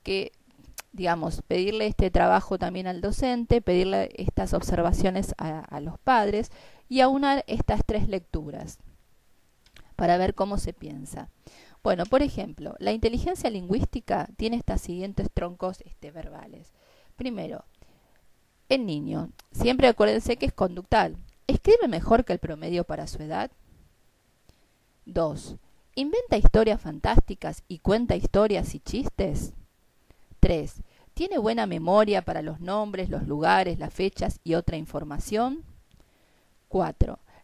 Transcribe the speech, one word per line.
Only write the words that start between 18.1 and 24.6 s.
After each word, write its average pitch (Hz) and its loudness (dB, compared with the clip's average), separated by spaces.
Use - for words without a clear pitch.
el 262 0
niño, 160 -6
siempre 254 4
acuérdense 226 2
que - -2
es - -2
conductal, 180 0
escribe 453 6
mejor 226 4
que 190 -2
el 175 -2
promedio 165 -4
para 156 -6
su - -10
edad. 165 -6